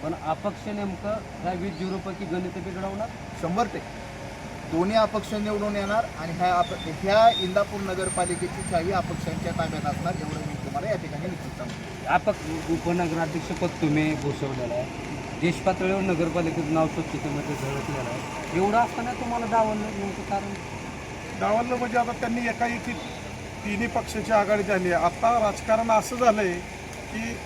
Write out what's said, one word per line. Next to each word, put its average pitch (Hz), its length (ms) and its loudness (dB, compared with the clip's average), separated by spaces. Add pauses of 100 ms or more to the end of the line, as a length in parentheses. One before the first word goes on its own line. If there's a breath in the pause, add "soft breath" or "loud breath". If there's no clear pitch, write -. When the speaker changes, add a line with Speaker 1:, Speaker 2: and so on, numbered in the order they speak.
Speaker 1:
पण 160 180 -2
अपक्ष 160 460 -4
नेमकं 202 480 -4 (240)
ह्या 175 120 -2
वीस 180 260 -4
झिरोपैकी 190 460 -4
गणित 180 400 -4
बिघडवणार? 196 440 -4 (340)
Speaker 2:
शंभर 185 220 2
टक्के. - 480 -8 (640)
दोन्ही 190 200 4
अपक्ष 214 380 2
निवडून 208 420 0
येणार 202 280 2 (140)
आणि 165 140 -4
ह्या 175 220 4
अप-, 175 240 4
ह्या 196 520 8 (100)
इंदापूर 202 400 2
नगरपालिकेची 180 920 0
शाही 175 220 2
अपक्षांच्या 170 600 0
ताब्यात 156 340 0
असणार, 147 340 0
एवढं 151 280 -4
मी - 60 -6
तुम्हाला - 360 -2
या - 60 2
ठिकाणी 160 300 -4
निश्चित 156 240 -6
सांगतो. - 640 -8
Speaker 1:
अपक्ष - 560 0
उपनगराध्यक्षपद 165 960 0
तुम्ही 156 460 2
भूषवलेलं 131 600 -2
आहे, 123 100 0 (560)
देश 170 140 2
पातळीवर 190 460 2
नगरपालिकेचं 165 720 0
नाव 160 120 6
स्वच्छतेमध्ये 147 680 -2
झळकलेलं 135 560 -4
आहे, - 500 -4
एवढं 208 180 4
असताना 240 340 0
तुम्हाला 240 340 -2
डावललं 214 360 2
नेमकं 196 400 -4
कारण? 196 320 -2 (840)
Speaker 3:
डावललं 233 360 2
म्हणजे 240 220 0
आता 240 140 2
त्यांनी 240 360 -2
एकाएकी 240 440 -2 (720)
तिन्ही 208 220 -2
पक्षाची 214 460 -2
आघाडी 208 300 6
झाली 185 300 2
आहे. 165 120 4
आता 226 420 4
राजकारण 226 440 2
असं 220 260 4
झालंय 214 420 4 (540)
की 226 340 -6